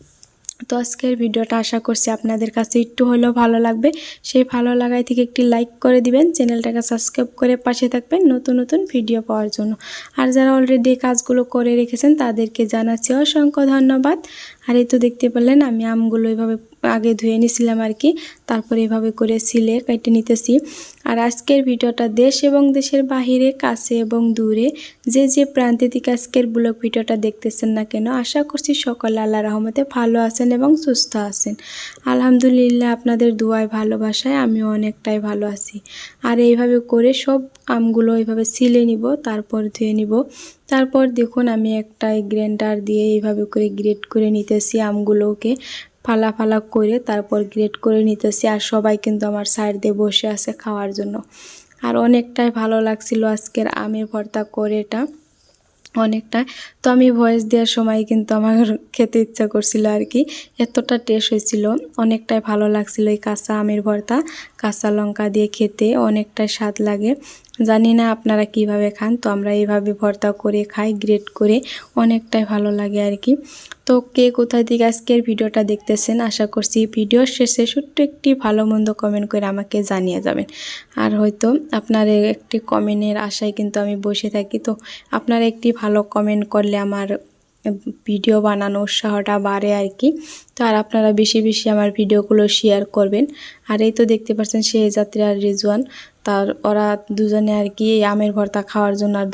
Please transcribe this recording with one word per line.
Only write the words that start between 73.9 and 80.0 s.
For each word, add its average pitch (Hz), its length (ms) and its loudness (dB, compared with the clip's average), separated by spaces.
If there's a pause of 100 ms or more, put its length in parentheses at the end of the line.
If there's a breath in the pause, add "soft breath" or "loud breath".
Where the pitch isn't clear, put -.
কে 247 180 4
কোথায় 240 340 0
থেকে 233 200 2
আজকের 233 380 2
ভিডিওটা 220 420 -2
দেখতেছেন, 214 560 -2
আশা 220 260 -2
করছি 214 400 -2
ভিডিওর 220 500 2
শেষে 240 300 0
ছোট্ট 285 340 -6
একটি 285 340 0
ভালো 214 300 0
মন্দ 214 280 2
কমেন্ট 208 380 -2
করে 208 160 -2
আমাকে 202 360 -4
জানিয়ে 185 380 -2